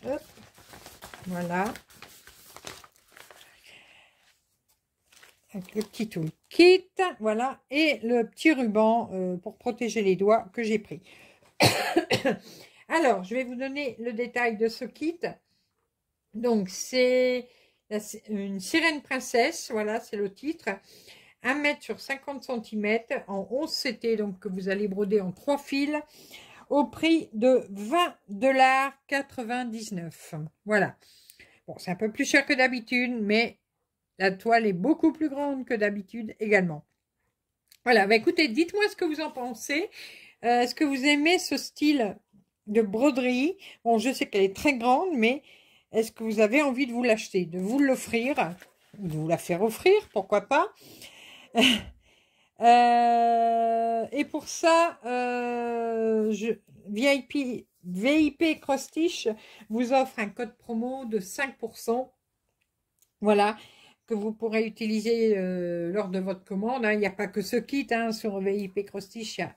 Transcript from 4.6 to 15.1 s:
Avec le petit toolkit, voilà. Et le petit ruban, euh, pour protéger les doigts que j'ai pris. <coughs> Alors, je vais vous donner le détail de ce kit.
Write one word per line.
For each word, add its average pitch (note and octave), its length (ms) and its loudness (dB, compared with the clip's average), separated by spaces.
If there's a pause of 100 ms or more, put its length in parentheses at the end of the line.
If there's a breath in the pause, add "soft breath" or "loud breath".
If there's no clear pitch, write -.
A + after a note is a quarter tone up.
Avec F#3 220 -14
le G#3 80 -4
petit G#3+ 260 -6
toolkit, F4 800 4 (320)
voilà. A3+ 400 -2 (100)
Et C#4+ 320 0
le A#3 220 2
petit - 280 2
ruban, A3+ 600 2
euh, F#3 240 -4
pour G#3 220 -12
protéger A3+ 420 -4
les F#3+ 160 2
doigts G#3 380 2
que A#3+ 80 -4
j'ai G#3+ 160 0
pris. E3 240 -10 (580 soft breath)
<coughs> - 1300 -2
Alors, B3+ 360 2
je F#3+ 100 -8
vais B3+ 100 -2
vous B3 120 -10
donner C4+ 420 -6
le A#3 160 -8
détail A#3 420 -2
de A3 120 0
ce A3+ 180 -8
kit. D#4+ 340 -8 (1120)